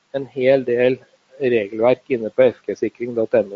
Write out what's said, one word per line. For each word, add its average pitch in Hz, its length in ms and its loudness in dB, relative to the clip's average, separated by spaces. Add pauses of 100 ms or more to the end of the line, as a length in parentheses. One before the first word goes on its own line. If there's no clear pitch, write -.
(160)
en 139 160 -6
hel 131 320 2
del 123 400 0 (300)
regelverk 117 800 -2
inne 110 160 -4
på - 160 2
F 113 160 0
G 98 160 -8
sikring 120 380 -6
dot 113 180 -2
N 104 220 2